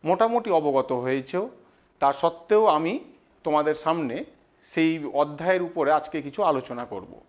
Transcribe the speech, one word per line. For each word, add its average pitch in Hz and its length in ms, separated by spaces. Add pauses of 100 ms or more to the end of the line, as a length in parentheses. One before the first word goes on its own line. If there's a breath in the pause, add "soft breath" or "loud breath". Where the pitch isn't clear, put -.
মোটামুটি 226 480
অবগত 143 400
হয়েছো। 131 580 (500 soft breath)
তা 139 140
সত্ত্বেও 208 520
আমি 165 340 (440)
তোমাদের 151 320
সামনে 156 480 (380)
সেই 160 520
অধ্যায়ের 147 480
উপরে 160 300
আজকে 151 300
কিছু 143 220
আলোচনা 127 420
করব। 95 440